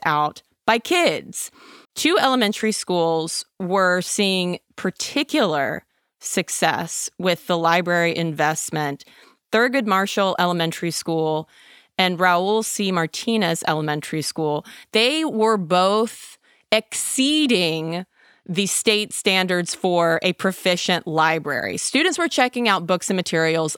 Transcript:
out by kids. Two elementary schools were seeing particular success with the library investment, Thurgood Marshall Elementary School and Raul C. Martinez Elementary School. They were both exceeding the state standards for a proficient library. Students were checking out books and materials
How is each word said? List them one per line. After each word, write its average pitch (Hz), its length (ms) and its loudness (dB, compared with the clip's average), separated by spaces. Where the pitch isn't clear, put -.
out 151 380 0
by 233 140 4
kids. 311 720 -2
Two - 260 2
elementary 226 520 2
schools 165 720 -2
were 180 420 2
seeing 185 580 0
particular 185 1080 -2
success - 960 -2
with 175 300 -2
the 175 100 0
library 170 580 2
investment, 156 880 -2
Thurgood 240 360 2
Marshall 196 520 2
Elementary 170 520 0
School 160 580 -2
and 180 200 2
Raul 185 460 2
C. 196 300 -2
Martinez 175 720 0
Elementary 151 540 -2
School. 151 440 -4
They 277 320 2
were 220 320 2
both 190 800 0
exceeding 202 1300 0
the 190 220 -2
state 214 440 0
standards 185 640 0
for 170 480 2
a 185 100 2
proficient 180 720 -2
library. 156 720 0
Students 320 420 0
were 339 120 0
checking 247 400 0
out 175 180 0
books 180 220 -2
and 190 80 0
materials 160 600 0